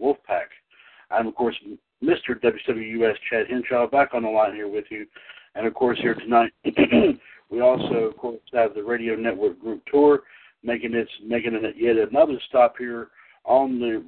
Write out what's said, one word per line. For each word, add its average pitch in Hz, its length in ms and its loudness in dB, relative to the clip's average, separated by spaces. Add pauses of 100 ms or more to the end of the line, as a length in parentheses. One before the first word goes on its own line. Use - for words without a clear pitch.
Wolfpack. 107 480 -2 (640)
I'm, 113 160 -2
of 110 80 -8
course, 117 220 -4 (440)
Mister - 340 -2
W 113 320 0
W 113 440 -2
S 101 60 -2 (140)
Chad 110 180 0
Henshaw 120 400 0
back 139 260 2
on 117 80 -2
the 113 60 -2
line 107 260 2
here 104 140 -8
with 104 220 -6
you. 107 160 -12 (480)
And, 110 120 -4
of 113 80 -4
course, 123 260 0
here 120 140 0
tonight, - 380 2 (120)
<clears throat> - 540 2 (320)
we 117 100 -4
also, 127 340 2
of 113 220 -2
course, 117 220 -8 (140)
have 113 220 2
the 104 80 -8
Radio 117 340 -2
Network 107 420 -2
Group 104 320 -10
Tour 143 300 6 (420)
making 117 320 -6
its, 113 160 -2 (160)
making 113 280 -2
it 110 220 -4
yet 113 200 2
another 120 420 2 (100)
stop 120 300 4
here 117 300 -10 (360)
on 127 360 2
the 113 280 -2